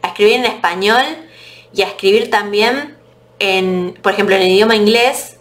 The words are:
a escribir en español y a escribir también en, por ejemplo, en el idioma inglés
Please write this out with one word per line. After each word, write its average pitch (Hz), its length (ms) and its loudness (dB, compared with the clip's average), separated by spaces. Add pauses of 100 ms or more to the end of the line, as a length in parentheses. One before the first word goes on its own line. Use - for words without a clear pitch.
a 180 60 -6
escribir 214 280 2
en 240 100 -2
español 208 600 0 (680)
y 196 100 -2
a - 40 -2
escribir 196 420 0
también 214 680 -2 (420)
en, 185 640 -2
por 196 100 0
ejemplo, 196 240 0
en 190 60 2
el 185 80 2
idioma 214 260 4
inglés 233 640 0